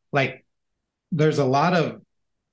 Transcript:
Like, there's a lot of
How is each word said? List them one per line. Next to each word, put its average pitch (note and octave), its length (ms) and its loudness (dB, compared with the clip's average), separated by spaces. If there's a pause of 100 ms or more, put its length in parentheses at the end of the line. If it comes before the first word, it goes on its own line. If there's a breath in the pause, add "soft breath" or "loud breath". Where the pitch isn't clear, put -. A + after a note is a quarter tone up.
(120)
Like, - 320 -4 (680)
there's D#3 260 0
a C3+ 80 0
lot C#3+ 260 2
of C3 300 -2 (500)